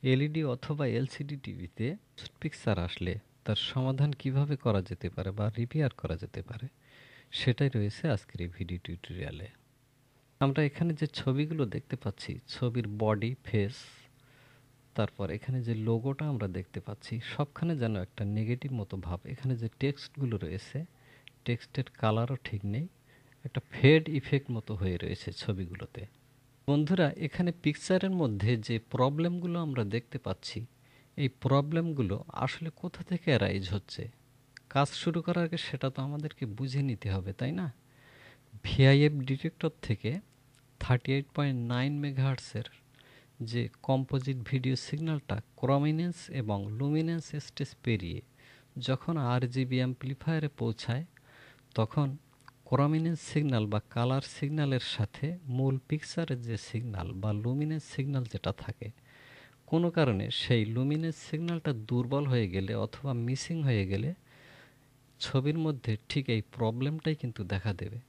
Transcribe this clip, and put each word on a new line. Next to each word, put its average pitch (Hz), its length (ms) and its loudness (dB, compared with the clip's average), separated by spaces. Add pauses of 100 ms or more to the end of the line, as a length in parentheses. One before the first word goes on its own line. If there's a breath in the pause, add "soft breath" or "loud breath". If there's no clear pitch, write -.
এলইডি 147 400 4 (120)
অথবা 147 300 -2 (120)
এলসিডি 139 480 -4
টিভিতে 90 420 -6 (520)
পিকচার - 380 0 (100)
আসলে 87 260 -4 (300)
তার 107 160 0 (120)
সমাধান 131 400 2 (100)
কিভাবে 139 360 0
করা 104 260 2
যেতে 90 280 -6
পারে 98 220 -4
বা 104 140 -2 (100)
রিপেয়ার 123 440 0
করা 80 160 -2
যেতে - 260 -8
পারে, 117 240 -10 (680 loud breath)
সেটাই 131 440 2
রয়েছে 104 280 0 (100)
আজকের - 280 -6
এই 87 140 -4
ভিডিও 90 260 -4
টিউটোরিয়ালে। 87 680 -8 (920)
আমরা 139 240 4
এখানে 170 300 2
যে 151 200 -2
ছবিগুলো 147 520 2
দেখতে - 300 -6
পাচ্ছি, - 360 -6 (160)
ছবির 120 380 -2 (120)
বডি, 107 340 2 (120)
ফেস, 107 320 2 (1200 soft breath)
তারপর 101 300 -2 (100)
এখানে 127 300 -4
যে 117 80 0 (140)
লোগোটা 131 440 0
আমরা 110 160 -2 (100)
দেখতে 95 220 -8
পাচ্ছি, - 340 -10 (180)
সবখানে 165 400 -2 (100)
যেন 110 120 2 (120)
একটা - 160 -8 (140)
নেগেটিভ 120 360 -2
মতো 110 220 -4 (120)
ভাব। 90 120 -2 (140)
এখানে 131 300 -2
যে 113 60 -2 (100)
টেক্সটগুলো 139 560 -2 (100)
রয়েছে, 92 340 -6 (680 loud breath)
টেক্সটের - 420 -2 (140)
কালারও 117 380 2 (100)
ঠিক 98 140 -4 (120)
নেই, 147 120 -2 (580 soft breath)
একটা - 180 -4 (100)
ফেড 156 320 8 (140)
ইফেক্ট 135 280 0 (100)
মতো 110 240 -6
হয়ে 92 220 2
রয়েছে - 260 -6 (120)
ছবিগুলোতে। 92 640 -6 (680)
বন্ধুরা, 151 380 4 (200)
এখানে 175 240 0 (120)
পিকচারের 185 580 2
মধ্যে 107 300 2 (160)
যে 117 100 0 (140)
প্রবলেমগুলো 170 680 2 (100)
আমরা 123 160 0 (120)
দেখতে - 240 -4
পাচ্ছি, - 400 -6 (580 soft breath)
এই 143 120 2 (160)
প্রবলেমগুলো 143 720 2 (280)
আসলে 160 240 -4 (140)
কোথা 175 280 -8
থেকে 175 200 -2
অ্যারাইজ 98 340 4 (100)
হচ্ছে? - 280 -6 (720)
কাজ 143 140 4 (140)
শুরু 170 240 0
করার 175 200 2
আগে 165 200 -4
সেটা 135 240 -2
তো - 120 -10
আমাদেরকে 147 420 -4 (140)
বুঝে 131 240 -2
নিতে 120 320 -2
হবে, 95 180 -2
তাই 131 200 -2
না? 180 140 -2 (960 loud breath)
ভিআইএফ 139 500 8 (140)
ডিটেক্টর 156 440 -2 (100)
থেকে 107 280 -2 (720)
থার্টি 127 360 2
এইট 139 200 -2
পয়েন্ট 139 220 0 (140)
নাইন 127 200 0 (120)
মেগাহার্টজের 131 640 -2 (720 loud breath)
যে 120 220 -2 (260)
কম্পোজিট 135 500 0 (120)
ভিডিও 131 260 2 (100)
সিগন্যালটা 151 500 -2 (240)
ক্রমিনেন্স 151 580 2 (220)
এবং 107 180 0 (200)
লুমিনেন্স 156 480 0 (200)
স্টেজ - 240 -6 (120)
পেরিয়ে 95 380 0 (560 loud breath)
যখন 131 380 -2 (180)
আরজিবি 127 480 2
অ্যামপ্লিফায়ারে 135 680 -2 (100)
পৌঁছায়, 117 440 -2 (720 loud breath)
তখন 135 340 2 (600)
ক্রমিনেন্স 156 500 4 (100)
সিগন্যাল 135 420 2
বা 107 80 2 (140)
কালার 127 300 2 (120)
সিগন্যালের 143 480 0 (100)
সাথে - 320 -2 (220)
মূল 131 260 2 (120)
পিকচারের 151 640 -2
যে 113 80 -2 (120)
সিগন্যাল 104 400 -4 (140)
বা 107 80 2 (120)
লুমিনেন্স 147 500 0
সিগন্যাল 135 400 0
যেটা - 200 -2 (100)
থাকে, - 260 -8 (840 loud breath)
কোনো 170 200 4
কারণে 127 340 4 (160)
সেই 117 220 4 (120)
লুমিনেন্স 151 420 0 (100)
সিগন্যালটা 165 460 -2 (140)
দুর্বল 123 460 2
হয়ে 117 220 4
গেলে 98 180 0 (120)
অথবা 135 280 -4 (140)
মিসিং 135 360 -2
হয়ে 117 240 4
গেলে 101 240 0 (1080 loud breath)
ছবির 143 380 0
মধ্যে 151 340 0 (160)
ঠিক 139 160 0 (120)
এই 107 60 2 (120)
প্রবলেমটাই 135 680 0
কিন্তু 120 180 -4 (120)
দেখা 98 280 0
দেবে। 101 180 -6 (100)